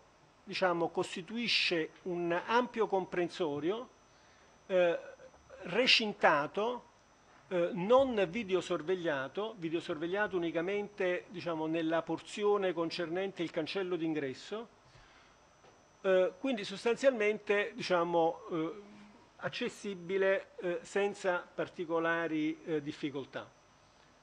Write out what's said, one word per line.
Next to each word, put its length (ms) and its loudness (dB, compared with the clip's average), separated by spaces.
diciamo, 460 0
costituisce 1000 -2
un 440 -2
ampio 420 2
comprensorio, 1000 -2
eh, 320 4
recintato, 1200 4
eh, 240 2
non 560 4
videosorvegliato, 1300 -2
videosorvegliato 760 -2
unicamente, 920 -2
diciamo, 380 -4
nella 360 0
porzione 720 0
concernente 680 -4
il 80 -4
cancello 440 -2
d'ingresso, 760 -4
eh, 380 4
quindi 240 -2
sostanzialmente, 1080 2
diciamo, 680 2
eh, 320 -4
accessibile, 1200 -2
eh, 220 -2
senza 680 0
particolari, 1120 -2
eh, 180 -2
difficoltà. 680 -8